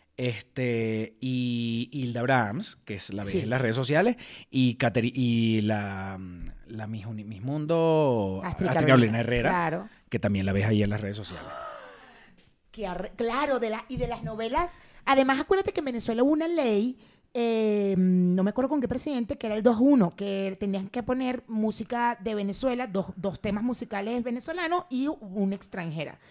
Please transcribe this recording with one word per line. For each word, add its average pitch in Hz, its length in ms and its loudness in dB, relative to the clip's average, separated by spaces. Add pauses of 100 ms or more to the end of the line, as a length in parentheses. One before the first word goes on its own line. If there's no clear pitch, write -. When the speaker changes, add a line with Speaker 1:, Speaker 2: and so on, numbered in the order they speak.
(160)
Speaker 1:
este, 113 1040 -2
y 120 720 -2
Hilda 123 300 -4
Brahms, 127 640 0
que 107 100 -10
es - 180 -8
la 101 100 -6
ves 98 100 -6
Speaker 2:
Sí. 95 80 0
Speaker 1:
en 107 100 -4
las 127 100 0
redes 113 160 0
sociales, 151 400 2 (340)
y 127 260 4
Cateri-, 120 380 2
y 117 460 2
la, 98 580 -2 (480)
la 107 220 -12
Miss 107 180 -10
Uni-, 107 180 -8
Miss 104 180 -12
Mundo, 147 1040 2
Speaker 2:
Astrid 180 240 -2
Speaker 1:
Astrid - 180 2
Speaker 2:
Carolina. - 20 -
Speaker 1:
Carolina 120 320 6
Herrera, 120 300 0
Speaker 2:
Claro. 175 380 -2 (200)
Speaker 1:
que 226 100 -2
también 98 280 0
la 98 60 2
ves 98 140 2
ahí 107 160 4
en 101 80 2
las 104 100 -2
redes 101 160 -6
sociales. 95 300 -12 (1300)
Speaker 2:
Que 208 160 -6
arre-, 180 260 -6
claro, 247 460 0
de 220 100 0
la, 220 180 -6
y 254 100 -6
de 233 100 0
las 226 160 -6
novelas. 226 520 -2 (280)
Además, 269 360 4
acuérdate 381 320 2
que - 80 -6
en 302 60 -2
Venezuela 240 380 0
hubo 294 80 4
una 320 160 0
ley, 254 500 2 (380)
eh, 214 640 2
no 185 460 4
me 208 60 2
acuerdo 254 180 0
con 285 120 0
qué 233 60 0
presidente, 254 500 -4
que 226 120 -6
era 214 80 -2
el 220 80 -2
dos 226 160 4
uno, 254 340 6
que 196 460 -4
tenían 196 280 -2
que 247 140 -6
poner 254 460 -2
música 233 720 -2
de 214 160 -4
Venezuela, 240 500 -2
dos, 190 200 -2 (100)
dos 185 240 -4
temas 208 240 -2
musicales 233 580 -4
venezolanos 320 680 -2
y 262 200 -2 (120)
una 196 360 -2
extranjera. 165 640 -8 (100)